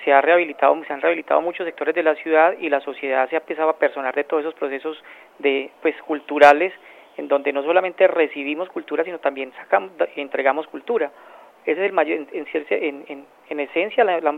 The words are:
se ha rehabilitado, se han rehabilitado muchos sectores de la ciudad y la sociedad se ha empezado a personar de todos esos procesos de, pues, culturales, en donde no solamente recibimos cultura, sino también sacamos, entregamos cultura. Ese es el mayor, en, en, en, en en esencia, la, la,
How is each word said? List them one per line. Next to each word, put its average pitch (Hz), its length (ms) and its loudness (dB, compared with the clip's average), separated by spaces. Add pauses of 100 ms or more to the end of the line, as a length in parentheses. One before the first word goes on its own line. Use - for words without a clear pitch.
se 147 80 2
ha 139 100 8
rehabilitado, 151 540 2 (100)
se - 60 -10
han 139 100 -8
rehabilitado 160 400 0
muchos 170 240 -6
sectores 160 280 -4
de 170 100 -2
la 156 120 2
ciudad 160 440 4
y 170 80 -4
la 139 140 0
sociedad 131 480 -2
se 160 60 -4
ha 160 40 0
empezado 156 300 -2
a 160 80 0
personar 135 380 -2
de 139 80 0
todos 156 180 -2
esos 156 140 -8
procesos 147 460 -8 (380)
de, 139 300 0 (120)
pues, 156 140 0 (120)
culturales, 147 640 4 (420)
en 147 120 -10
donde 139 260 0
no 139 100 -4
solamente 180 440 2
recibimos 151 640 -2
cultura, 156 340 -6
sino 175 160 -8
también 135 360 -6
sacamos, 190 360 -2 (240)
entregamos 139 520 -2
cultura. 151 440 -4 (520)
Ese 156 160 -2
es 196 60 0
el 190 80 -2
mayor, 165 240 0
en, 147 160 -10
en, 151 380 -6
en, 147 360 -4
en 139 180 -16 (280)
en 151 60 -8
esencia, 185 440 0
la, 180 160 2
la, 156 180 0